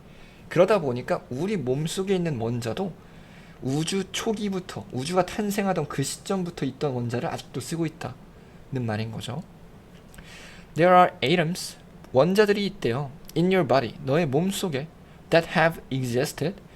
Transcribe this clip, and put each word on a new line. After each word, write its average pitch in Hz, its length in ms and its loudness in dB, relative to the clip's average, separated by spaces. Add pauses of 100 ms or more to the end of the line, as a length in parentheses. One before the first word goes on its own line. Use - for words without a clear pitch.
(480)
그러다 202 320 4
보니까 123 500 -2
우리 175 260 -2
몸속에 160 580 -2
있는 165 260 0
원자도 120 520 -4 (720)
우주 160 500 -2
초기부터, 202 800 -4
우주가 175 340 0
탄생하던 196 600 -2
그 - 140 -2
시점부터 175 640 -6
있던 139 280 -2
원자를 123 360 -4
아직도 - 320 -8
쓰고 160 260 -4
있다는 127 280 -10 (720)
말인 110 240 -2
거죠. 113 320 -8 (1300)
There 175 200 6
are 180 160 8 (120)
atoms, 165 540 0 (360)
원자들이 202 540 4
있대요. 131 440 -2 (260)
In 170 100 4
your 185 200 4
body, 120 280 2 (100)
너의 151 220 2
몸속에, 156 600 -2 (440)
that 165 180 4 (100)
have 165 320 2
existed, 131 640 -2 (220)